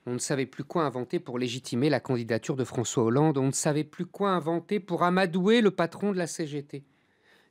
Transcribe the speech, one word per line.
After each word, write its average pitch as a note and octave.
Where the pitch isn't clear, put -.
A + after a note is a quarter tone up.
On B2
ne B2
savait C3+
plus C#3
quoi E3
inventer B2+
pour B2
légitimer B2+
la C3
candidature A#2+
de C3
François A#2
Hollande. C#3
On C3+
ne C3+
savait D3+
plus F3
quoi G3+
inventer E3+
pour E3+
amadouer F#3
le G3+
patron F3+
de F#3
la F3
C D#3
G C#3+
T. C#3+